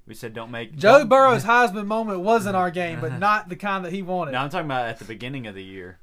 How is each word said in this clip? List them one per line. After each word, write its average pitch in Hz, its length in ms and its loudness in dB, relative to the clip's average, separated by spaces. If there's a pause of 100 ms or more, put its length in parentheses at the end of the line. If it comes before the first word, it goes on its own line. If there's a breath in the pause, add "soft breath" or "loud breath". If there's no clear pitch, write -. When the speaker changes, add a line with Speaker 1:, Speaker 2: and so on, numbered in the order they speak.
Speaker 1:
We 110 80 -16
said, 113 180 -12
"Don't 117 160 -10
make 117 260 -10
Speaker 2:
Joe 202 240 8
Speaker 1:
don't" 277 100 -2
Speaker 2:
Burrow's 262 340 6
Heisman 220 420 2
moment 214 360 -4
was 208 260 2
in 196 80 -2
our 180 160 0
game, 170 280 -6
but 156 140 -6
Speaker 1:
<laughs> 160 60 -6
Speaker 2:
not 208 280 0
the 180 80 -10
kind 196 300 -4
that 170 80 -8
he 196 80 -6
wanted. 175 300 -4
Speaker 1:
No, 127 80 -2
I'm 143 100 -2
talking 175 160 -4
about 127 220 -2
at 113 100 -6
the 110 80 -16
beginning 120 400 -10
of 104 80 -12
the 95 100 -12
year. 92 400 -14